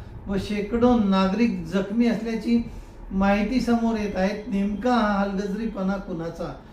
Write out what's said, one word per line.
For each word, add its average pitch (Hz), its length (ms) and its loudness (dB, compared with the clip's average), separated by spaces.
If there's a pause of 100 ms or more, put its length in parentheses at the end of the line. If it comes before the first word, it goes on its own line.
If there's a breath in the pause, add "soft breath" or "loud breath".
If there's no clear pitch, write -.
(280 loud breath)
व 196 120 -2
शेकडो 226 600 2
नागरिक 190 680 2
जखमी 196 420 0
असल्याची 226 640 0 (420 loud breath)
माहिती 202 500 2
समोर 226 380 2
येत 208 160 -2
आहेत. 196 320 0
नेमका 202 460 0
हा 208 200 4
हलगर्जीपणा 196 800 -2
कुणाचा? 165 640 -6 (160 loud breath)